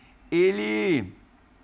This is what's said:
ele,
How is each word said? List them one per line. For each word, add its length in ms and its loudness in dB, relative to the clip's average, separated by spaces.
ele, 840 0